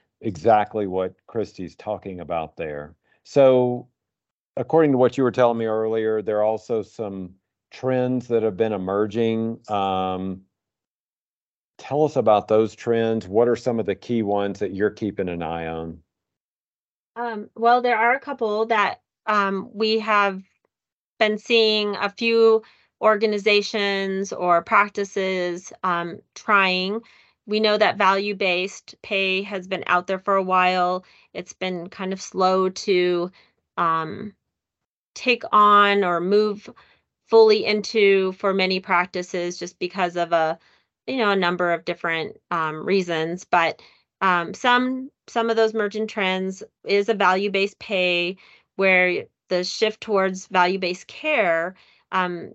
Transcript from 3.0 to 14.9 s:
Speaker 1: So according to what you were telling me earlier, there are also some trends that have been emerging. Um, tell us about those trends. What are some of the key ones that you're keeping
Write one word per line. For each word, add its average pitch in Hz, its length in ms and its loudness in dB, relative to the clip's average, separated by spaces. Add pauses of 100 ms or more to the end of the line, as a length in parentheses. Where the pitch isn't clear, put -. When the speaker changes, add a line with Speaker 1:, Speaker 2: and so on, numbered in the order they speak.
Speaker 1:
So 127 640 4 (680)
according 151 360 2
to 127 40 2
what 123 200 4
you 139 60 2
were 120 80 2
telling 117 280 2
me 113 60 -2
earlier, 110 580 -2
there 104 140 -2
are 107 60 2
also 110 380 -2
some 95 540 -10 (340)
trends 127 600 -2
that 117 120 2
have 107 160 -2
been 110 160 2
emerging. 113 840 -2 (100)
Um, 95 720 -4 (1400)
tell 147 280 -2
us 147 100 -4
about 107 320 2
those 110 260 2
trends. 113 540 -2
What 113 220 2
are 120 80 2
some 117 220 -4
of 101 60 -4
the 98 100 -2
key 117 280 -4
ones 101 360 -4
that 95 140 -6
you're 98 160 0
keeping 98 400 -6